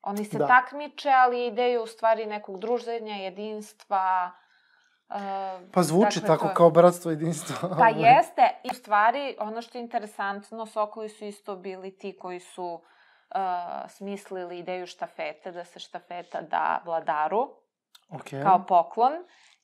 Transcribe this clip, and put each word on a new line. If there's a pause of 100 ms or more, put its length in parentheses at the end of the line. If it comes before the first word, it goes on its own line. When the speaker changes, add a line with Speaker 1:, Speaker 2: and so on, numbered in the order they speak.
Speaker 1:
Oni
se
Speaker 2:
Da.
Speaker 1:
takmiče,
ali
ideju
u
stvari
nekog
druženja,
jedinstva, (800)
e, (580)
Speaker 2:
Pa
zvuči
Speaker 1:
dakle,
Speaker 2:
tako,
Speaker 1:
to...
Je
Speaker 2:
kao
bratstvo,
jedinstvo.
<laughs>
Speaker 1:
Pa
Speaker 2:
Ovaj.
Speaker 1:
jeste. (220)
I
u
stvari,
ono
što
je
interesantno,
Sokoli
su
isto
bili
ti
koji
su, (480)
e, (500)
smislili
ideju
štafete,
da
se
štafeta
da
vladaru (680)
Speaker 2:
Ok. (140)
Speaker 1:
kao
poklon. (500)